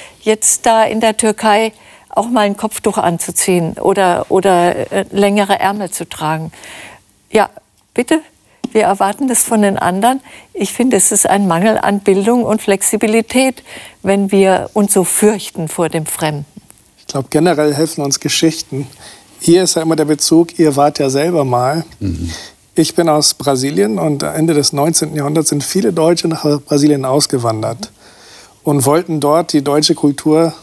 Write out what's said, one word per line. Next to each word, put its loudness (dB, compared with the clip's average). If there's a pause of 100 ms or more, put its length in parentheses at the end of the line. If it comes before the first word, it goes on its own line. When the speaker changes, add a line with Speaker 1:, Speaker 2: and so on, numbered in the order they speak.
(220)
Speaker 1:
jetzt -2
da 4
in -2
der 0
Türkei 0 (360)
auch -2
mal 0
ein 0
Kopftuch -4
anzuziehen -2
oder, 0
oder, 2
äh, -2
längere 0
Ärmel -4
zu -8
tragen. -6 (800)
Ja, 2 (440)
bitte? 0 (500)
Wir 2
erwarten 0
das 0
von 0
den 2
anderen. 0 (340)
Ich -4
finde, 2
es 0
ist 0
ein 2
Mangel 2
an 0
Bildung 2
und 0
Flexibilität, 0 (400)
wenn 0
wir 2
uns 0
so 4
fürchten -2
vor -2
dem -4
Fremden. -4 (520)
Speaker 2:
Ich -20
glaub, -6
generell 2
helfen -2
uns -2
Geschichten. -2 (520)
Hier 4
ist 0
ja 0
immer 0
der 0
Bezug, 2
ihr 2
wart 2
ja 0
selber 0
mal. 0 (140)
Speaker 3:
Mhm. -6 (420)
Speaker 2:
Ich 0
bin 2
aus 2
Brasilien -2
und -2
Ende 0
des 2
neunzehnten -2
Jahrhunderts 0
sind -2
viele 0
Deutsche 2
nach -4 (180)
Brasilien 2
ausgewandert -2 (720)
und 0
wollten 0
dort 0
die 2
deutsche 0
Kultur 0